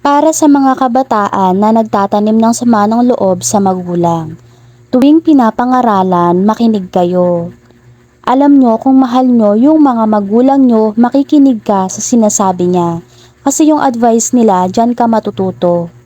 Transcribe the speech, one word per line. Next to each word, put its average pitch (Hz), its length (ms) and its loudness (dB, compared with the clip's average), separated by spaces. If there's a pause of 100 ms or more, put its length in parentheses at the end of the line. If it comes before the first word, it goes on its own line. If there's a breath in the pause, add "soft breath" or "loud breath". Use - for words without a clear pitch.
Para 302 240 2
sa 311 160 0
mga 269 320 2
kabataan 208 800 -2
na 214 80 2
nagtatanim 220 720 0
ng 233 160 0
sama 220 320 0
ng 240 240 0
loob 185 320 -2
sa 208 160 -2
magulang, 175 800 -4 (480 soft breath)
tuwing 285 320 2
pinapangaralan, 214 1300 0
makinig 220 400 -2
kayo. 175 640 -2 (720 soft breath)
Alam 277 320 2
nyo 240 240 2
kung 269 160 2
mahal 262 320 0
nyo 220 240 2
yung 294 320 2
mga 226 240 0
magulang 226 560 2
nyo, 220 320 0
makikinig 269 640 2
ka 190 320 -2
sa - 80 -12
sinasabi 190 720 -2
niya. 170 320 -2 (400 soft breath)
Kasi 294 240 0
yung 302 160 0
advice 233 480 0
nila, 202 400 2
dyan 233 240 -2
ka 240 80 -2
matututo. 185 880 -4 (140)